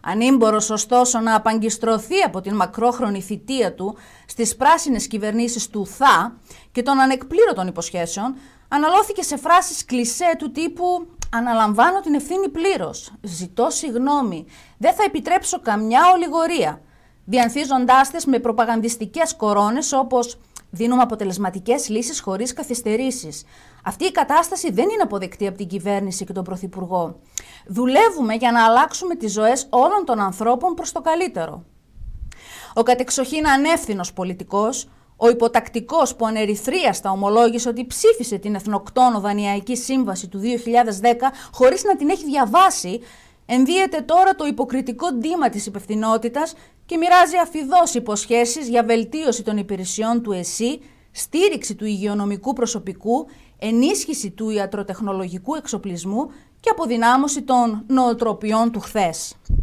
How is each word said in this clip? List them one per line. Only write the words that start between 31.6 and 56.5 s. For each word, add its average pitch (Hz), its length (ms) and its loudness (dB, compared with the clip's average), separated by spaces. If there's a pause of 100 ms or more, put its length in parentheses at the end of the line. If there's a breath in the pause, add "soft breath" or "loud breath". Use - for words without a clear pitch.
Ο 226 100 2
κατεξοχήν 254 640 0
ανεύθυνος 277 640 0
πολιτικός, 196 760 -4 (280 soft breath)
ο 233 120 6
υποτακτικός 240 840 0
που 226 100 -4
ανερυθρίαστα 214 840 -2
ομολόγησε 226 580 2
ότι 240 180 -6
ψήφισε 427 500 2
την 208 180 -4
εθνοκτόνο 214 640 0
Δανειακή 202 560 -2
Σύμβαση 226 520 -4
του 196 100 -12
δύο 233 200 -2
χιλιάδες 233 420 0
δέκα 240 320 2 (200 loud breath)
χωρίς 269 320 4
να 392 120 4
την 294 140 -2
έχει 370 160 -2
διαβάσει, 277 720 2 (460 loud breath)
ενδύεται 302 560 2
τώρα 370 340 4
το 320 100 -6
υποκριτικό 262 680 -4
ντύμα 294 360 0
της 202 160 -6
υπευθυνότητας 220 880 -4 (320 soft breath)
και 339 120 -6
μοιράζει 349 400 4
αφιδώς 339 560 2
υποσχέσεις 240 760 -2
για 233 140 2
βελτίωση 233 600 -2
των 214 140 -4
υπηρεσιών 208 640 -4
του 214 100 -8
εσύ, 214 480 -4 (320 soft breath)
στήριξη 320 640 -2
του 208 100 -10
υγειονομικού 202 680 -4
προσωπικού, 226 760 -4 (320 loud breath)
ενίσχυση 240 720 0
του 220 180 -8
ιατροτεχνολογικού 196 1040 -6
εξοπλισμού 202 760 -6 (280 loud breath)